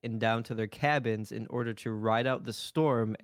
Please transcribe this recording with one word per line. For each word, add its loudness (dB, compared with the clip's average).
and -4
down 2
to -8
their 0
cabins 0
in -6
order -2
to -6
ride 2
out 0
the -6
storm 2